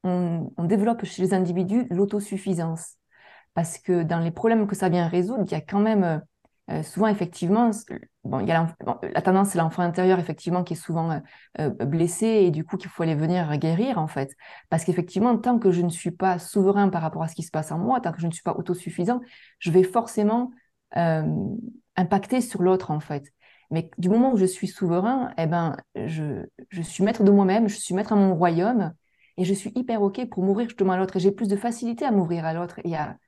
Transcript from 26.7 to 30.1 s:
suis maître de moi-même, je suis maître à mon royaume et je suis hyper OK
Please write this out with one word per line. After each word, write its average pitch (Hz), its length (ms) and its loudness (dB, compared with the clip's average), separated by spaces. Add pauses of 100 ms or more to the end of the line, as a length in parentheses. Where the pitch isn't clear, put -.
suis 180 220 -2
maître 226 200 2
de 202 80 8
moi-même, 202 360 6
je 202 80 -2
suis - 180 -8
maître 202 200 -2
à - 20 2
mon 190 200 4
royaume 175 580 2 (440)
et 180 80 -2
je 196 80 0
suis - 220 -6
hyper 240 260 -2
OK 202 280 -2